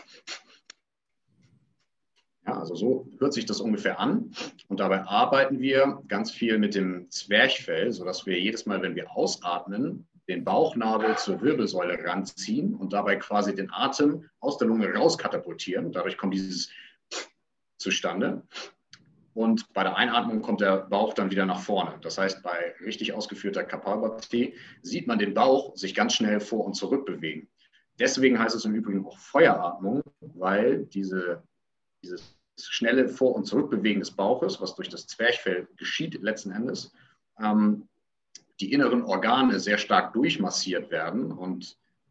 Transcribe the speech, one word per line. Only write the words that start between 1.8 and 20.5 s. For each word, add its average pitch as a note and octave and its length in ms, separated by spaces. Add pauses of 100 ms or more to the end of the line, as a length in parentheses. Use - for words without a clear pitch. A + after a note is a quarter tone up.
Ja, - 120
also D#3+ 160
so A#2+ 340 (100)
hört C#3 140
sich - 140
das G2+ 140
ungefähr G2 400
an. - 320 (360)
Und F#2+ 120
dabei F#2+ 240
arbeiten C3 560
wir C3+ 480
ganz G#2 220
viel A2 280
mit G2+ 160
dem F#2 360
Zwerchfell, G#2 840
sodass F2+ 340
wir F#2 120
jedes G#2 280
Mal, F#2+ 160
wenn F2+ 140
wir - 140
ausatmen, - 960 (220)
den F2+ 160
Bauchnabel A2 720
zur F2+ 240
Wirbelsäule F#2 640
ranziehen G#2 680
und G2 180
dabei G2+ 240
quasi G2+ 380
den F#2+ 180
Atem C#3+ 560 (120)
aus C#3 180
der A#2 100
Lunge G#2+ 260
rauskatapultieren. - 960
Dadurch F2+ 260
kommt F#2+ 180
dieses F#2+ 360 (1080)
zustande. - 640 (920)
Und A2+ 380
bei F#2+ 120
der F2+ 120
Einatmung A#2 460
kommt G#2 180